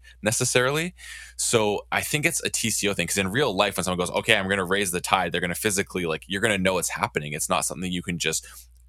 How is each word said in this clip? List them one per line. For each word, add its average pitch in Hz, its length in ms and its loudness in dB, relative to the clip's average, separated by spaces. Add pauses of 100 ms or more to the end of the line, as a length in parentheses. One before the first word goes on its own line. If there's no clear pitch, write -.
(220)
necessarily. 131 720 2 (420)
So 104 540 2
I - 100 2
think 151 260 0
it's - 180 0
a - 60 0
T - 200 0
C - 180 0
O 98 60 2
thing, 87 120 0
'cause 87 120 0
in 98 100 2
real 117 260 2
life, 101 220 2
when 92 80 0
someone 90 140 0
goes, 87 120 0
"Okay, 107 260 2
I'm 95 120 0
gonna 98 160 2
raise 95 280 0
the 90 80 -2
tide," 90 320 0
they're 87 80 -2
gonna 87 140 -2
physically, 95 520 -2
like, 80 200 -4
you're 98 140 -4
gonna 104 180 2
know 92 200 2
it's 82 120 -2
happening. 78 420 -4
It's 73 160 -4
not 92 160 0
something 87 260 -6
you 87 120 -2
can 87 160 -6
just - 280 -2 (420)